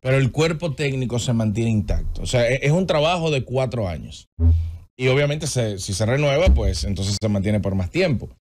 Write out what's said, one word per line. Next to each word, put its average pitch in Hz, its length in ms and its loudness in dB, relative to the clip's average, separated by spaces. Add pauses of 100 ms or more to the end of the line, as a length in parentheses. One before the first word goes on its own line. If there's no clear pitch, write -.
pero 131 160 0
el 131 160 2
cuerpo 160 400 -2
técnico 131 480 -2
se 127 120 -2
mantiene 113 380 0
intacto. - 520 0
O - 40 -6
sea, 120 240 2
e-, 135 120 0
es 139 100 2
un 180 160 2
trabajo 160 420 0
de 135 140 -2
cuatro 123 420 -2
años. - 420 -10 (680)
Y 127 100 -2
obviamente 147 400 0
se, 110 320 -2
si 95 160 -6
se 107 100 0
renueva, 143 480 4
pues - 300 2
entonces 101 380 -2
se 110 80 -2
mantiene 104 320 0
por 95 160 -2
más 90 140 -2
tiempo. 160 380 -2 (140)